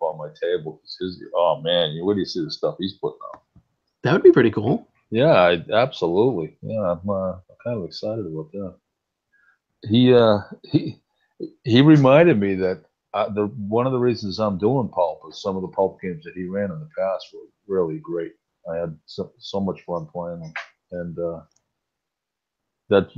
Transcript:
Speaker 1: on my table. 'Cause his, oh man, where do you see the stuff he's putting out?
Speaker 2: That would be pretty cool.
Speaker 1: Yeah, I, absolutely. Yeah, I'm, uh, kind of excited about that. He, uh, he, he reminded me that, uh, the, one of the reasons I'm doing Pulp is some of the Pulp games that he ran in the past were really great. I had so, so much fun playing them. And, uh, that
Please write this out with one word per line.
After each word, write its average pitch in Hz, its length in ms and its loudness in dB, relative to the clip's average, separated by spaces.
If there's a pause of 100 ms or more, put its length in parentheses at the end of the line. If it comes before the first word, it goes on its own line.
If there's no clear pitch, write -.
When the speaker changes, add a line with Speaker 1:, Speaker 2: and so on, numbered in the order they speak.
Speaker 1:
on 80 160 -6
my 76 120 -12 (120)
table. 82 400 -6
'Cause - 180 -20
his, 92 240 -8 (120)
oh 82 260 0
man, 82 420 -2
where 101 120 0
do 95 60 -2
you 80 40 -4
see 87 180 -6
the 76 80 -8
stuff 76 280 -6
he's 98 140 -6
putting - 260 -10 (140)
out? - 80 -20 (640)
Speaker 2:
That 127 100 2
would 302 100 0
be 359 80 12
pretty 117 200 6
cool. 120 360 -2 (280)
Speaker 1:
Yeah, 143 160 4
I, 87 320 6 (100)
absolutely. 98 880 0
Yeah, 101 300 -4
I'm, 87 180 -6
uh, 95 260 -4 (280)
kind 120 140 -6
of 87 80 -8
excited 107 400 -8
about 78 260 -10
that. 95 240 -12 (1120)
He, 123 260 6
uh, 110 260 6 (260)
he, - 340 -2 (640)
he 123 180 4
reminded 147 560 8
me 98 180 0
that, 92 280 -2 (300)
uh, 104 160 -2
the, 104 160 -2
one 113 400 -2
of 131 80 -2
the 127 60 -2
reasons 110 420 -2
I'm 101 160 0
doing 113 320 0
Pulp 82 400 -2
is - 120 -18
some 95 140 -4
of 95 60 -6
the 90 80 -8
Pulp 95 320 -2
games 85 240 -10
that 85 100 -16
he 92 80 -8
ran 95 260 -4
in 78 120 -10
the 78 160 -16
past 95 360 -6
were - 140 -20 (260)
really 82 260 -2
great. 82 340 -8 (360)
I 82 60 -8
had 85 300 -8
so, - 340 -12
so - 220 -8
much 90 220 -6
fun 85 240 -8
playing 87 340 -12
them. 80 120 -16 (380)
And, 87 260 -10
uh, 85 220 -6 (1500)
that 98 180 2 (100)